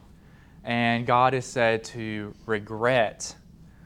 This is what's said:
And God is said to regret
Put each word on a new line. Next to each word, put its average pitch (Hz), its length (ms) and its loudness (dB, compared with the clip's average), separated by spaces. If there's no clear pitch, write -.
And 117 440 0
God 127 260 4
is 127 140 -4
said 113 380 0
to 107 500 -8
regret 110 880 -2